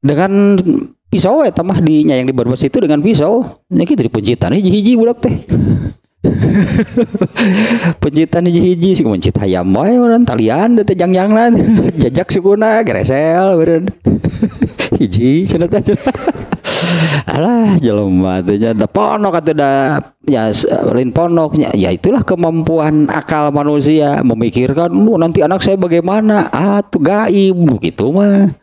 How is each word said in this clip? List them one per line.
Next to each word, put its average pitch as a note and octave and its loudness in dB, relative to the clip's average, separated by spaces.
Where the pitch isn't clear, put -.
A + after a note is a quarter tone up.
Dengan F#3+ 2
pisau A3+ 0
ya, F3 -2
tamah F#3 -2
di, D#3 2
nya D3 2
yang B2+ -2
di C3+ -2
Brebes B2 -2
itu C3 -2
dengan D3+ 0
pisau. G3 0
Ya F3 0
gitu A#3 0
dipuncitan A2+ -2
hiji-hiji G#3 2
budak A#3 0
teh. - -2
<laughs> G3+ -2
Pencitan D#3+ 0
hiji-hiji F3 2
sih C3 0
mencit G2 -2
hayam F#2 0
wae, G3 2
orang A#3+ 4
talian D#3 0
teh, G3+ 0
jangjangnan. G3 2
<laughs> E3 0
Jajak B2+ -2
sukuna G#3+ 2
gresel E3 0
beureun. E3 2
<laughs> - -4
Hiji B2 0
cenah E3+ -2
teh. G#3 0
<laughs> D3+ -2
Alah, G#3+ 0
jelema F#2+ 0
teh G2+ 0
nya A2+ 0
da G#3 0
ponok G#3 0
atuh D#3 -2
da, C#3 0
ya, A2 0
s-, - -2
lain A#2+ -2
ponoknya. D#3+ 0
Ya, F2+ 0
itulah G#3+ 0
kemampuan D#3+ 0
akal D3+ -2
manusia D3 0
memikirkan, B2+ 0
"Duh, G3+ 2
nanti E3 0
anak E3+ 0
saya G3 0
bagaimana?" F#3+ 0
Ah, G3+ 0
tuh - -4
gaib G3 2
gitu G#2+ -2
mah. G3 2